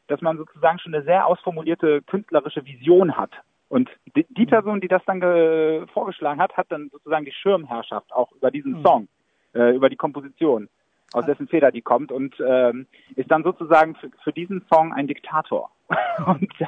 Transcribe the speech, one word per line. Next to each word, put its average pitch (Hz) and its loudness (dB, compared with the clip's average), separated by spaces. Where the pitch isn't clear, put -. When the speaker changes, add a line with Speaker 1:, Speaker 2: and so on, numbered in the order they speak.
Speaker 1:
dass 143 -4
man 160 -2
sozusagen 156 -2
schon 165 -16
eine 147 -4
sehr 180 2
ausformulierte 160 0
künstlerische 151 -4
Vision 143 4
hat. - -6
Und 127 0
die, 151 2
die 233 0
Person, 208 0
die 180 -4
das 180 2
dann 190 -4
ge-, 160 2
vorgeschlagen 151 -4
hat, - -2
hat 180 -4
dann 147 -10
sozusagen 151 -4
die 139 -14
Schirmherrschaft 123 -4
auch 123 -2
über 131 -2
diesen 135 -6
Speaker 2:
Mhm. 147 -6
Speaker 1:
Song, 131 4
äh, 120 4
über 131 2
die 127 -14
Komposition, 139 -2
aus 120 0
Speaker 2:
Ah. 131 -14
Speaker 1:
dessen 143 -4
Feder 143 4
die 120 -6
kommt 127 -2
und, 131 -6
ähm, 127 2
ist 131 -2
dann 156 2
sozusagen 160 2
für, 139 -18
für 151 -4
diesen 180 -8
Song 160 4
ein 139 -4
Diktator - -6
<laughs> - -4
und - 0